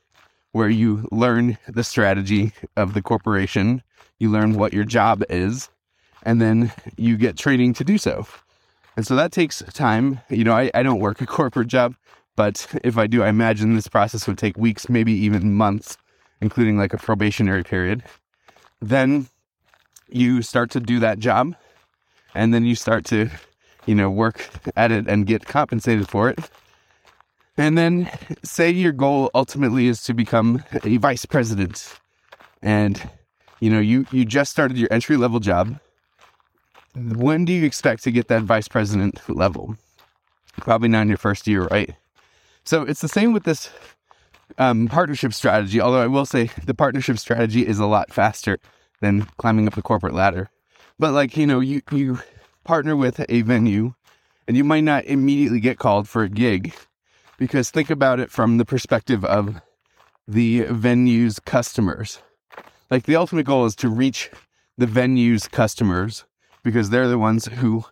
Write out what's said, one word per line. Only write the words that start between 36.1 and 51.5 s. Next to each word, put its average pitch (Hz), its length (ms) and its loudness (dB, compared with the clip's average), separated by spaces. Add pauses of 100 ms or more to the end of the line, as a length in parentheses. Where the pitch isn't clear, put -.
When 123 500 0
do 170 80 0
you 170 140 2
expect - 380 -2
to 131 60 -2
get 117 180 0
that 113 160 2
vice 110 240 0
president 101 600 0
level? 90 480 -4 (800)
Probably 113 320 0
not 110 140 4
in 104 60 2
your 98 100 0
first - 280 -4
year, 98 180 2
right? 98 300 -2 (720)
So 160 200 0
it's 151 180 -6
the 160 60 -2
same 220 260 2
with 208 100 -2
this, - 240 -4 (880)
um, 120 320 2
partnership 143 460 -2
strategy, 101 440 0
although 123 240 2
I 117 40 0
will 135 200 0
say 120 220 -2 (160)
the 127 100 -4
partnership 131 440 -2
strategy 117 480 0
is 107 120 -2
a 104 80 0
lot 104 240 0
faster 107 500 -2 (420)
than 101 240 2 (100)
climbing 110 300 2
up 104 80 -2
the 107 80 -6
corporate 98 320 -2
ladder. 92 340 0 (500)
But, 156 140 0
like, 139 240 0
you 151 100 2
know, 131 140 2